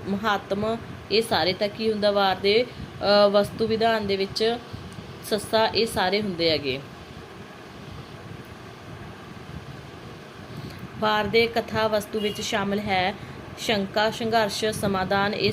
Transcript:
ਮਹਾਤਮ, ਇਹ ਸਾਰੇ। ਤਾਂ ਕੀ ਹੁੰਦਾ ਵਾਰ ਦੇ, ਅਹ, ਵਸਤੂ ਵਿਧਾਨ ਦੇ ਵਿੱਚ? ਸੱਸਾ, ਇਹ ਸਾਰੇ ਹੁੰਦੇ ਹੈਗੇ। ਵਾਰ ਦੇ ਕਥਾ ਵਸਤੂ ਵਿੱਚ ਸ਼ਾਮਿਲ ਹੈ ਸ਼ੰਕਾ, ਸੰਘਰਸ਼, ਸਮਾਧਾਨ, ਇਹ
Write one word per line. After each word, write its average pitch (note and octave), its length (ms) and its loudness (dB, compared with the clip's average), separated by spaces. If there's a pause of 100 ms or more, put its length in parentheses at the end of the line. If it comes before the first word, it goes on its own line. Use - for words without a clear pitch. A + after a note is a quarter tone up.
ਮਹਾਤਮ, G3+ 680 0 (340)
ਇਹ A3 100 6
ਸਾਰੇ। F#3 320 2
ਤਾਂ G3+ 160 0
ਕੀ A3 220 0
ਹੁੰਦਾ G#3 200 4
ਵਾਰ G3 240 4
ਦੇ, G#3 300 4
ਅਹ, G#3 640 4
ਵਸਤੂ G#3 380 2
ਵਿਧਾਨ A3 400 2
ਦੇ G3 100 0
ਵਿੱਚ? A3 400 0 (720)
ਸੱਸਾ, A3 380 2
ਇਹ A3 180 2
ਸਾਰੇ G#3 360 2
ਹੁੰਦੇ E3+ 280 0
ਹੈਗੇ। C#3+ 300 0 (4000)
ਵਾਰ G#3+ 260 4
ਦੇ A3+ 220 6
ਕਥਾ A3+ 400 0
ਵਸਤੂ G#3 320 0
ਵਿੱਚ G#3 220 -2
ਸ਼ਾਮਿਲ G3+ 380 0
ਹੈ G3 360 0 (440)
ਸ਼ੰਕਾ, G#3 520 2
ਸੰਘਰਸ਼, A3 540 0
ਸਮਾਧਾਨ, G3 680 2
ਇਹ G3+ 200 2